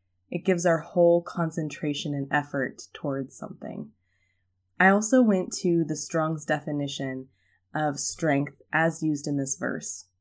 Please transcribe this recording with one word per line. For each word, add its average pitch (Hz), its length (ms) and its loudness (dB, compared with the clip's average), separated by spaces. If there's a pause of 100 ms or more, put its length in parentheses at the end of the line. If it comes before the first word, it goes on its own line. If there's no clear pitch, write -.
(300)
It 180 160 -4
gives 175 200 2
our 165 140 4
whole 170 420 4
concentration 156 920 -4
and 139 180 -4
effort 139 520 -4 (100)
towards 139 420 -6
something. - 560 -12 (880)
I 185 100 8
also 214 320 4
went 196 400 4
to 170 240 4
the 151 100 -4
Strong's 156 500 -2
definition 139 840 -4 (460)
of 151 260 -2
strength 143 640 0 (120)
as 160 300 2
used 151 240 0
in 143 100 0
this 139 180 -2
verse. - 500 -8 (160)